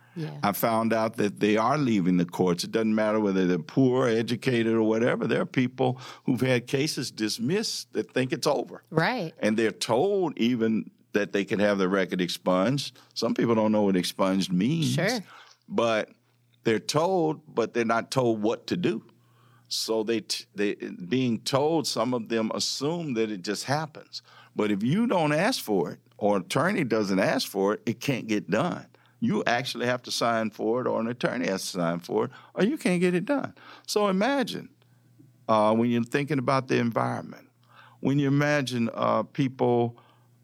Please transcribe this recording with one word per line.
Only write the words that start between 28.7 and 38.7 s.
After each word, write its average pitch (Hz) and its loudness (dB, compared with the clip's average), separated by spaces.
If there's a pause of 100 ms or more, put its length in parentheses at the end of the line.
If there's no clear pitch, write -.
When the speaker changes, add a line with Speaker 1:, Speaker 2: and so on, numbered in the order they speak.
Speaker 2:
You 196 0
actually 120 -2
have 123 -2
to 110 -10
sign 113 0
for 113 -2
it, 120 -2
or 110 0
an 113 -2
attorney 123 -2
has 95 -2
to - -8
sign 85 0
for 101 -2
it, 131 -10 (240)
or 180 2
you 294 0
can't 180 0
get 180 2
it 180 -2
done. - -4 (320)
So 208 0
imagine, 208 -2 (760)
uh, 107 4
when 120 2
you're 117 0
thinking 143 -2
about 131 0
the 127 2
environment, 120 -4 (520)
when 139 2
you 139 2
imagine, 139 2